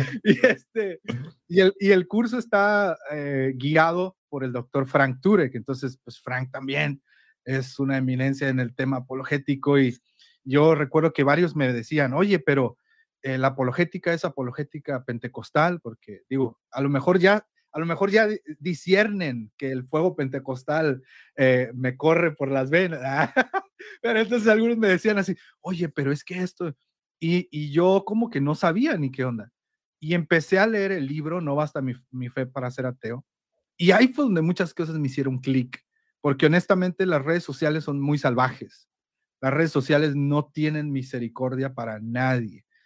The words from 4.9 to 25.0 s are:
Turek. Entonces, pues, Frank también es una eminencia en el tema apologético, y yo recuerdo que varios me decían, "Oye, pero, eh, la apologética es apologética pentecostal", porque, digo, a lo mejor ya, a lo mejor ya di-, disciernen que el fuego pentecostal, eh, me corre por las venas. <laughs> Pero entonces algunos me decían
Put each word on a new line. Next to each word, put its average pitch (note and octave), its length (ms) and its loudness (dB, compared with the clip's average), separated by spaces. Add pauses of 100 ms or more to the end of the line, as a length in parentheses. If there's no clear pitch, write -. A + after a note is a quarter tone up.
Turek. F3+ 340 2
Entonces, B2+ 500 -8
pues, - 160 -20
Frank C3 320 -8
también C#3 500 -6 (420)
es C3 340 -6
una C3+ 180 0
eminencia C3+ 520 -2
en C3 120 0
el A#2+ 140 -4
tema C3+ 240 -2
apologético, C3+ 800 -2
y B2 180 4 (480)
yo D3 300 6
recuerdo D#3 380 2
que C#3+ 120 0
varios D3+ 320 2
me C3 160 2
decían, B2+ 420 -2
"Oye, F#3 240 2
pero, C#3 380 0 (460)
eh, C3+ 160 -4
la C3 100 2
apologética C#3 640 -2
es E3 120 -2
apologética C#3 800 -6
pentecostal", C#3 760 -2
porque, A2 480 -16
digo, C3 320 -4 (100)
a C3 120 -8
lo C#3+ 80 0
mejor D3 280 2
ya, G3 280 4 (260)
a D3+ 80 -8
lo E3 60 -4
mejor F3+ 240 -2
ya G#3+ 180 4
di-, G#3+ 120 -4 (180)
disciernen F3+ 1000 -2
que C3+ 140 -4
el B2+ 120 -6
fuego D#3+ 320 0
pentecostal, C3+ 840 -2 (340)
eh, B2+ 380 4
me B2+ 220 -4
corre D#3+ 380 2
por C#3 160 -4
las C3+ 200 0
venas. E3 300 0
<laughs> D#3 720 -2 (300)
Pero A#3 180 2
entonces A3+ 280 0
algunos A3+ 300 4
me A3 100 2
decían G3+ 300 2